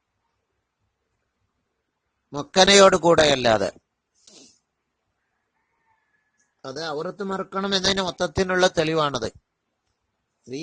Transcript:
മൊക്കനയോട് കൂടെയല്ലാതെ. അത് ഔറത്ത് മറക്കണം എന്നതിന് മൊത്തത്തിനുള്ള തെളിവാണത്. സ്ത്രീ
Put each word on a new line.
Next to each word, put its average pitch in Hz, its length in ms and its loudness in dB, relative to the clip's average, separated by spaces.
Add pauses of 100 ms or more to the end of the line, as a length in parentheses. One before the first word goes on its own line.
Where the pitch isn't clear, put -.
(2250)
മൊക്കനയോട് 190 640 4
കൂടെയല്ലാതെ. 139 720 2 (3000)
അത് 135 240 -12
ഔറത്ത് 165 340 -10
മറക്കണം 190 520 -8
എന്നതിന് 190 280 -2
മൊത്തത്തിനുള്ള 185 640 -2
തെളിവാണത്. 151 640 -4 (1040)
സ്ത്രീ 131 300 -16